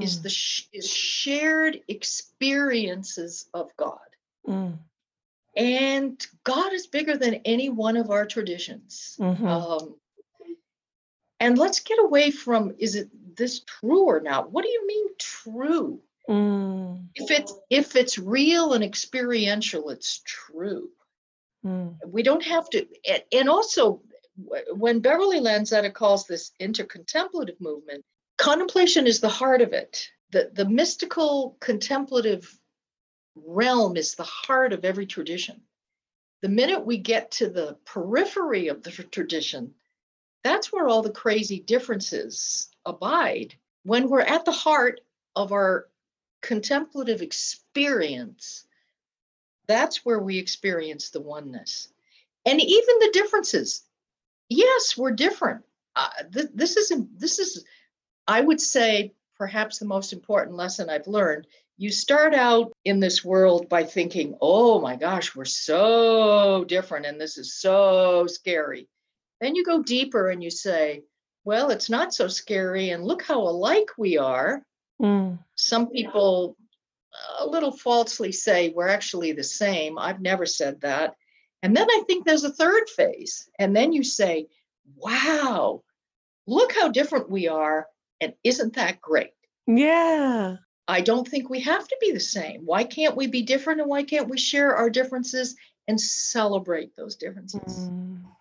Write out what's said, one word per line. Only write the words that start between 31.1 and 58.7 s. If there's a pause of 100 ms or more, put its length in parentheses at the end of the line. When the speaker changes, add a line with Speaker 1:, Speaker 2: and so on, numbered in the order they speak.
Speaker 1:
contemplative (800)
realm
is
the
heart
of
every
tradition. (840)
The
minute
we
get
to
the
periphery
of
the
tr-,
tradition, (680)
that's
where
all
the
crazy
differences (180)
abide. (280)
When
we're
at
the
heart (340)
of
our (540)
contemplative
experience, (1000)
that's
where
we
experience
the
oneness. (560)
And
even
the
differences, (680)
yes,
we're
different. (320)
Uh, (200)
th-,
this
is, (240)
this
is, (640)
I
would
say, (240)